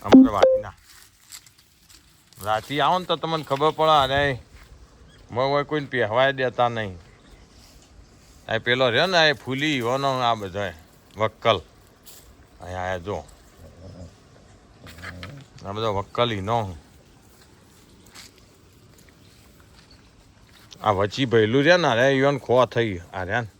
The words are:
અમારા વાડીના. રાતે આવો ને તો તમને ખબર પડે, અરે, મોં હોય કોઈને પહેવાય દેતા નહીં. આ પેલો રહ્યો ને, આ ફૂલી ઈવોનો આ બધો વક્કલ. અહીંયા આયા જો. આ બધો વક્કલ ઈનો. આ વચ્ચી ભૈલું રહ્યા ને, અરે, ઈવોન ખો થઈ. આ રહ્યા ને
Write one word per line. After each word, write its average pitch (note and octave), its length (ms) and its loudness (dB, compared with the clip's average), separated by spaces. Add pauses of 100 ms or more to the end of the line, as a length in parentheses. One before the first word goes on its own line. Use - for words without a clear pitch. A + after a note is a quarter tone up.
અમારા A#2 320 8
વાડીના. G#2 400 2 (1700)
રાતે A2 380 -2
આવો E3 180 2
ને F3+ 60 -10
તો E3+ 100 -2
તમને D#3+ 280 -4
ખબર C#3 280 0
પડે, D#3 200 2
અરે, C#3 480 2 (920)
મોં B2+ 180 -2
હોય C#3+ 140 0
કોઈને C#3+ 240 -6
પહેવાય B2 460 0
દેતા B2 360 0
નહીં. G#2+ 300 -8 (1500)
આ A2 120 -2
પેલો B2+ 300 2
રહ્યો C3+ 180 2
ને, F#3 100 0
આ D#3 160 4
ફૂલી C3+ 440 -4
ઈવોનો C3 440 -2
આ A#2 140 2
બધો G2 360 -6 (460)
વક્કલ. G#2+ 420 0 (1000)
અહીંયા F2+ 200 -12
આયા F#2 160 -6
જો. F2 280 -8 (2500)
આ G2 80 -10
બધો A2 200 -2
વક્કલ A#2 380 -2
ઈનો. G2+ 460 -4 (4000)
આ G#2 100 0
વચ્ચી G2+ 340 -2
ભૈલું A#2 380 2
રહ્યા F3 140 4
ને, E3 100 2
અરે, C3 300 2
ઈવોન C#3 220 2
ખો B2 260 2
થઈ. A2 360 -4 (120)
આ F#2+ 100 -8
રહ્યા G#2 180 -4
ને A2+ 60 -10 (120)